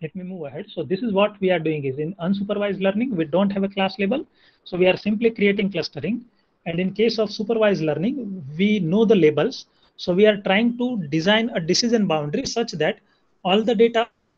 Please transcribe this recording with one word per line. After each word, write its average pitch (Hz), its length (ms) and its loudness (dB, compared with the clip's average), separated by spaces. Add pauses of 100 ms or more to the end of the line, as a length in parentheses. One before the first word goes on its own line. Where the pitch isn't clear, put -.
Let 156 120 -10
me 180 100 -10
move 180 180 -10
ahead. 147 260 -10
So - 140 -8
this 175 180 -4
is 226 140 -2
what 208 260 -4
we 185 100 2
are 175 80 2
doing 156 280 -4
is 135 120 -4
in 160 180 -6
unsupervised 202 680 -4
learning, 208 340 0
we 160 80 0
don't 175 240 0
have 196 140 -2
a 196 60 0
class 190 300 -2
label. 208 280 -2 (380)
So - 120 -10
we 180 120 4
are 180 80 4
simply 220 340 0
creating 202 420 0
clustering. 175 500 -6 (440)
And 170 120 -4
in 190 140 -2
case 220 260 2
of 214 140 -2
supervised 208 500 2
learning, 190 640 -4 (140)
we 214 200 4
know 190 280 2
the 220 80 6
labels. 156 500 2 (320)
So - 160 -4
we 196 140 6
are 208 160 4
trying 233 340 2
to 247 220 -2 (100)
design 208 460 2
a 208 60 -4
decision 208 460 2
boundary 156 380 -2
such 233 280 -4
that 156 260 -2 (440)
all 190 200 2
the 233 120 0
data 226 320 4 (320)